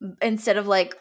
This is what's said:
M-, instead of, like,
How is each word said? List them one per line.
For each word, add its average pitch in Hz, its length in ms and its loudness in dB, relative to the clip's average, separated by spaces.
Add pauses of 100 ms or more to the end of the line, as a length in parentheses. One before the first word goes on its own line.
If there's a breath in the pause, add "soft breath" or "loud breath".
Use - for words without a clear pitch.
M-, 190 200 -12
instead 220 360 0
of, 202 100 -2
like, 190 340 2